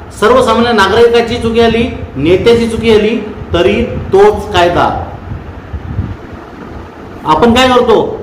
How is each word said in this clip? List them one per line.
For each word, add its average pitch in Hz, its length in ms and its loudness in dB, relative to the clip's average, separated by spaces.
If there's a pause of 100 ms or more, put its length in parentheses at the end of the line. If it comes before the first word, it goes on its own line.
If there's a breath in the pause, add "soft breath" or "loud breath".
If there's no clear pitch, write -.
(200)
सर्वसामान्य 233 520 2
नागरिकाची 233 680 2
चुकी 226 220 -2
आली, 233 380 0 (180)
नेत्याची 208 540 2
चुकी 226 260 2
आली, 214 240 2 (340)
तरी 196 320 0
तोच - 680 2
कायदा. 175 580 0 (2250)
आपण 156 280 2
काय 254 140 2
करतो? 226 560 2